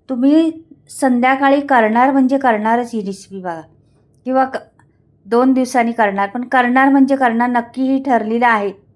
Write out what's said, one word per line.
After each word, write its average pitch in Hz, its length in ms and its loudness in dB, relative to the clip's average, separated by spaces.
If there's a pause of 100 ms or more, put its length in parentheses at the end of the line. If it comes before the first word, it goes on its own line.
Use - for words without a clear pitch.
तुम्ही 294 440 2 (360)
संध्याकाळी 269 720 0
करणार 247 500 2
म्हणजे 269 280 0
करणारच 233 560 -2
ही 220 60 -6
रेसिपी 196 400 -12
बघा, 170 200 -10 (640)
किंवा 262 200 0
क-, - 180 -8 (640)
दोन 240 260 2
दिवसांनी 247 400 0
करणार, 202 360 -2
पण 240 160 -10
करणार 254 440 2
म्हणजे 277 280 4
करणार 240 340 0
नक्की, 240 320 -6
ही 269 200 -2
ठरलेलं 233 440 0
आहे. 208 260 0 (240)